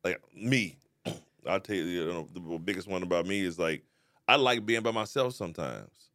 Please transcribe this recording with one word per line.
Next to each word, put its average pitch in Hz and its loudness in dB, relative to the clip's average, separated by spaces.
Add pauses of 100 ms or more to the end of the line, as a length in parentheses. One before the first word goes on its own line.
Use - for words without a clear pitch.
Like, 90 0 (140)
me, 113 2 (260)
<clears throat> - -10
I'll 95 2
tell 104 -2
you, 85 2
you 87 -2
know, 82 -4
the 85 -8
biggest 92 -4
one 92 -2
about 87 2
me 98 -2
is, 87 -2
like, 82 0 (440)
I 120 8
like 123 4
being 113 2
by 113 2
myself 123 -2
sometimes. 69 -8